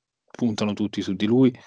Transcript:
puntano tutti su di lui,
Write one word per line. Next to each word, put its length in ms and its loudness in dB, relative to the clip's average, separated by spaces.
puntano 400 -2
tutti 300 -4
su 140 -4
di 100 -2
lui, 280 4